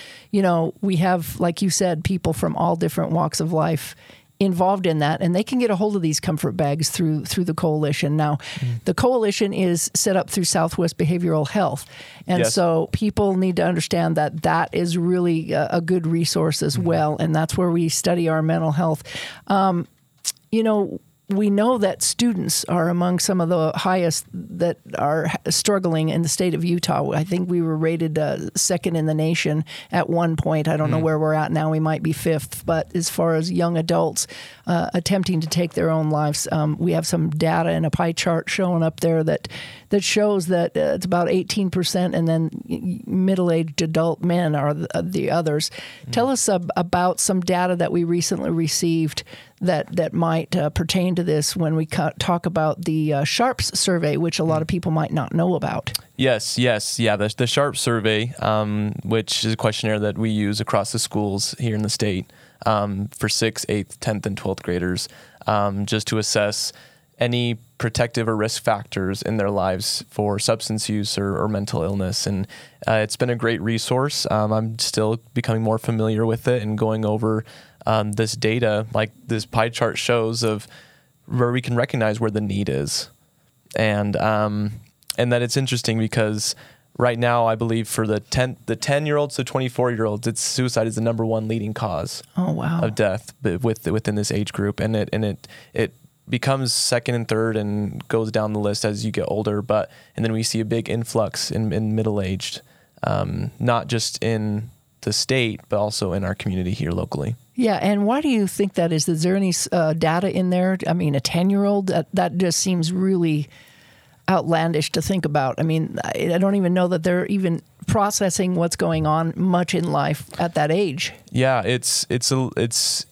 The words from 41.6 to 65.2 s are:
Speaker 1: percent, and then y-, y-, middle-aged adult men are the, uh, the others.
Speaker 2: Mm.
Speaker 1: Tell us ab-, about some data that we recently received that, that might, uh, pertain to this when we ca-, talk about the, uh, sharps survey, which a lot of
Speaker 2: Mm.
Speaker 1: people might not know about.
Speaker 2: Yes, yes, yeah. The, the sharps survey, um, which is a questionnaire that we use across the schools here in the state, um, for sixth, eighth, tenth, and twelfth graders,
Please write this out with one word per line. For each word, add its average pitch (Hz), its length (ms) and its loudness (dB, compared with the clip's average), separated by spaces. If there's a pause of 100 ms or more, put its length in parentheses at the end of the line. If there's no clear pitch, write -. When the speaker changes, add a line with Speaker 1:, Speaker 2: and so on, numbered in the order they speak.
Speaker 1:
percent, 185 440 0
and 165 140 2
then 165 220 2 (180)
y-, - 140 -4
y-, 180 240 -4
middle-aged 175 720 0
adult 165 420 0
men 170 320 2
are 147 200 0
the, 160 200 -6
uh, 170 80 0
the 160 280 -2
others. 156 400 0 (360)
Speaker 2:
Mm. 127 60 -10
Speaker 1:
Tell 240 160 2
us 254 220 0
ab-, 185 260 0
about 180 420 0
some 185 220 2
data 180 360 0
that 170 160 0
we 175 120 2
recently 170 460 0
received 165 720 0 (380)
that, 170 360 0
that 165 160 0
might, 165 440 0
uh, 151 120 2
pertain 175 460 0
to 175 80 0
this 156 340 0
when 160 200 0
we 160 100 0
ca-, 156 320 -2
talk 175 260 0
about 160 400 0
the, 156 300 0
uh, 139 100 0
sharps - 540 0
survey, 165 380 2
which 165 220 -2
a 160 60 0
lot 156 180 2
of 160 40 -2
Speaker 2:
Mm. - 40 -6
Speaker 1:
people 170 220 -2
might 156 200 0
not 151 220 -2
know 175 200 2
about. - 380 -4 (240)
Speaker 2:
Yes, 123 420 0
yes, 120 400 2
yeah. 107 180 4
The, 104 200 0
the 123 100 2
sharps 143 340 0
survey, 110 600 0
um, 104 540 0 (100)
which 110 400 0
is 113 80 2
a 110 40 0
questionnaire 107 440 0
that 104 180 -2
we 110 120 0
use 104 300 0
across 101 320 0
the 117 60 -4
schools 101 600 -2
here 113 160 -2
in 104 80 -2
the 104 80 -2
state, 95 420 -2 (340)
um, 101 420 0
for - 200 -4
sixth, - 400 -2
eighth, 104 320 -4
tenth, 107 260 -2
and 98 100 -2
twelfth - 260 -4
graders, 87 460 -2 (380)